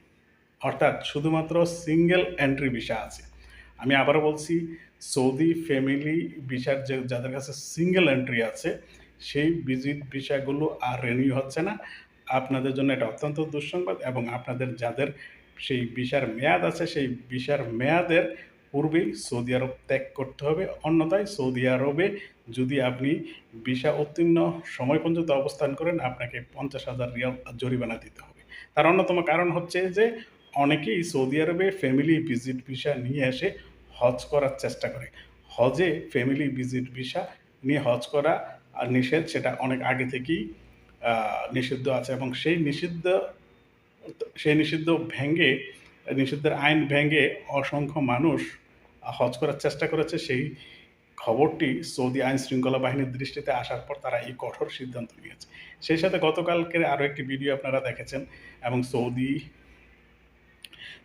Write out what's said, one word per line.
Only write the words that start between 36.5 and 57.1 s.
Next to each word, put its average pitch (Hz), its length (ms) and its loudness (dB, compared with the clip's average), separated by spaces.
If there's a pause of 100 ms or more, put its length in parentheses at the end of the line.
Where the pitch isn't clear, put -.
ভিসা 131 360 -6 (360)
নিয়ে 143 160 2
হজ 123 280 0
করা 151 520 0 (140)
আর 123 180 -2
নিষেধ, 127 340 4
সেটা 127 340 -2
অনেক 131 220 0
আগে 127 240 0
থেকেই, 127 480 -4 (480)
আ, 113 520 0
নিষিদ্ধ 127 340 -2
আছে 127 260 0
এবং 127 200 -4
সেই 160 240 0
নিষিদ্ধ, 170 600 0 (1160)
সেই 151 200 2
নিষিদ্ধ 156 420 2 (120)
ভেঙে, 156 640 2 (420)
নিষিদ্ধের 143 380 2
আইন 143 340 4
ভেঙে 147 480 4 (120)
অসংখ্য 143 520 -2
মানুষ 135 420 2 (600)
হজ - 360 -2
করার 147 220 0
চেষ্টা 151 280 -2
করেছে। 156 300 -2
সেই 139 380 -2 (640)
খবরটি 131 640 2
সৌদি 127 380 0
আইন 131 160 2
শৃঙ্খলা 131 400 2
বাহিনীর 131 340 0
দৃষ্টিতে 135 400 -6
আসার 123 360 -4
পর 143 140 -8
তারা 120 180 -2
এই 123 180 -8
কঠোর 127 320 -6
সিদ্ধান্ত 123 400 -10 (140)
নিয়েছে। - 240 -20 (340)
সেই 160 160 2
সাথে 180 220 2
গতকালকে 170 680 2
আরও 143 200 2
একটি 143 180 -4